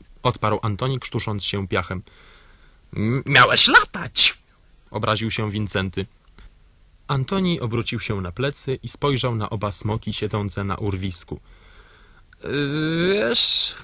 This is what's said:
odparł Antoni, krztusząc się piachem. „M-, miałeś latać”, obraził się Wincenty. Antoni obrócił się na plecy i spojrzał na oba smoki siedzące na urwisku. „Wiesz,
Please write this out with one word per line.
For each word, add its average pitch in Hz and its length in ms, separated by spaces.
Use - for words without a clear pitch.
odparł 107 400
Antoni, 123 380
krztusząc 107 440
się 98 240
piachem. 92 340
„M-, 117 300
miałeś 131 420
latać”, - 720
obraził 110 400
się 107 200
Wincenty. 98 560
Antoni 170 520
obrócił 117 400
się 101 200
na 90 120
plecy 135 500
i 117 60
spojrzał 131 460
na 107 160
oba 101 220
smoki 107 400
siedzące 101 520
na 98 120
urwisku. 95 640
„Wiesz, 226 720